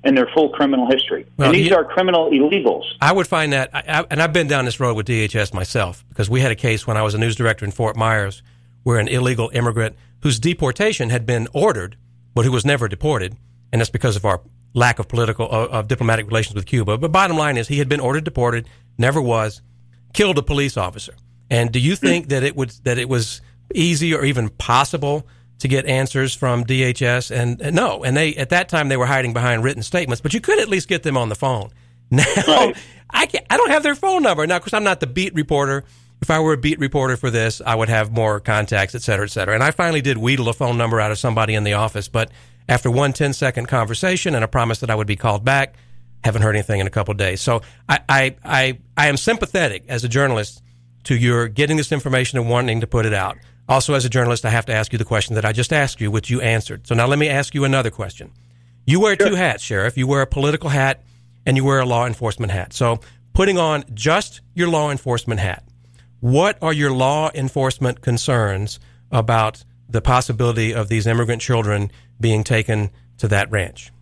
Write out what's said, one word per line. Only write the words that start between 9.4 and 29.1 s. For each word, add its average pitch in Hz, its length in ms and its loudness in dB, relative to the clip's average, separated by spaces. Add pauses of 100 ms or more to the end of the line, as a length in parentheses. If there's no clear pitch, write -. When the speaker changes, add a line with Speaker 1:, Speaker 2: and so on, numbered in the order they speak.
Speaker 2:
immigrant 117 400 0 (260)
whose 120 200 0
deportation 170 720 -2
had 120 160 -2
been 117 260 0
ordered, 135 440 0 (380)
but 117 100 2
who 127 60 4
was 123 140 0
never 131 240 2
deported, 107 480 -4 (360)
and 117 80 2
that's 117 100 0
because 113 260 0
of 98 80 -6
our 95 160 2 (340)
lack 120 240 2
of 110 100 -4
political, 113 420 -2
of, 113 200 -2
of 107 180 -4
diplomatic 113 380 0
relations 110 280 -2
with 98 120 -4
Cuba. 110 320 0
But 156 140 -2
bottom 185 240 2
line 147 200 0
is, 117 120 -4
he 143 100 -2
had 139 100 0
been 147 120 0
ordered 143 240 -2
deported, 120 440 -2 (300)
never 139 240 2
was, 113 380 -2 (520)
killed 190 260 2
a 139 40 -2
police 143 340 -2
officer. 95 380 -6 (360)
And 120 220 2
do 127 60 0
you 147 160 2
Speaker 1:
Hmm. - 120 -2
Speaker 2:
think 170 220 2
that 135 140 0
it 135 140 -2
would, 131 140 -4 (140)
that 123 140 0
it 123 100 -4
was 120 320 -2 (340)
easy 165 400 2
or 139 100 0
even 123 260 0
possible 139 760 0 (340)
to 135 80 -4
get 135 180 0
answers 131 480 -2
from 120 300 -2
D 131 180 0
H 123 180 -2
S? 123 300 -2
And, 120 320 -2
and 151 120 -2
no, 160 300 0
and 131 120 0
they, 151 180 0
at 131 160 -4
that 175 180 2
time, 151 220 0
they 131 80 0
were 123 80 2
hiding 127 260 0